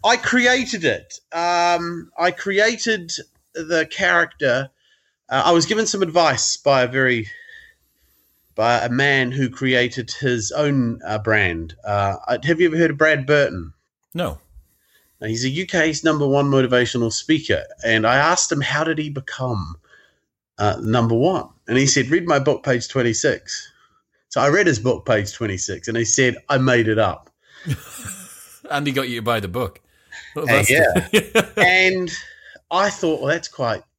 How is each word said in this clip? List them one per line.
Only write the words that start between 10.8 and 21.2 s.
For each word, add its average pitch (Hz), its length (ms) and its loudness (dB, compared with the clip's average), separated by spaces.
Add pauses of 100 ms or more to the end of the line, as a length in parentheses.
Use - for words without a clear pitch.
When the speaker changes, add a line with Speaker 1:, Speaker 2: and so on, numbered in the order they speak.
Speaker 1:
uh, 107 120 -4
brand. 95 680 0
Uh, 101 340 -2 (100)
I, - 160 0
have 160 180 0
you 180 60 6
ever 160 100 0
heard 165 140 2
of 143 60 -6
Brad 151 280 2
Burton? 127 480 0 (400)
Speaker 2:
No. 107 260 -6 (800)
Speaker 1:
Now, - 80 -10
he's 113 180 -4
a 131 40 0
U 170 160 -4
K's 160 380 0
number 151 240 2
one 139 240 2
motivational 123 600 2
speaker, 143 520 -2 (200)
and 110 220 2
I 123 120 4
asked 160 340 2
him, 143 100 -2
"How 147 220 -2
did 160 140 -2
he 151 120 -6
become, 120 680 -6 (800)
uh, 104 240 0
number 113 340 2
one?" 156 320 0 (180)